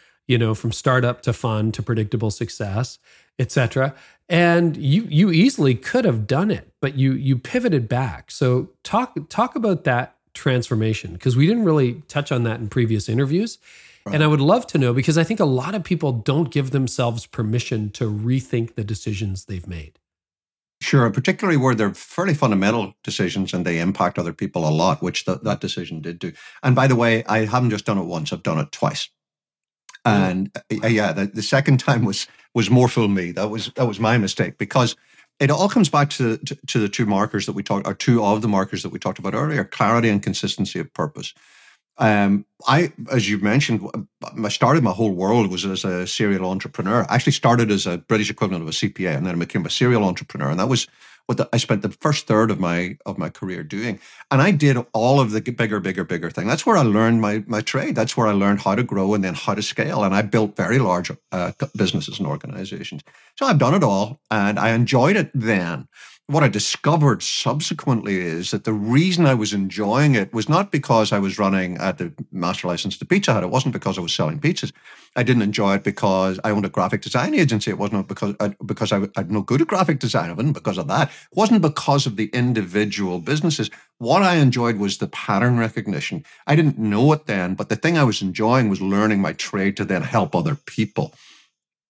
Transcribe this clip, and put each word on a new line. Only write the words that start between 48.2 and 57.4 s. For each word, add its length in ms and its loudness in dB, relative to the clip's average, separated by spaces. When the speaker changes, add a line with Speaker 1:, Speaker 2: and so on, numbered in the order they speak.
Speaker 2:
equivalent 320 -4
of 60 -8
a 40 -8
C 160 -2
P 180 -6
A, 100 0
and 100 -2
then 80 -4
I 40 -2
became 280 -4
a 40 -6
serial 340 2
entrepreneur. 440 -4
And 120 -2
that 80 0
was 180 0
what 120 -4
the, 140 0
I 40 2
spent 260 0
the 60 -2
first 400 -2
third 240 4
of 80 -4
my, 440 -2
of 140 -10
my 120 -6
career 340 -10
doing. 340 -6
And 100 4
I 120 4
did 260 4
all 260 4
of 140 2
the 80 0
g-, 100 -6
bigger, 300 -2
bigger, 240 -4
bigger 260 -6
thing. 160 -6
That's 180 -2
where 120 4
I 60 6
learned 380 4
my, 280 0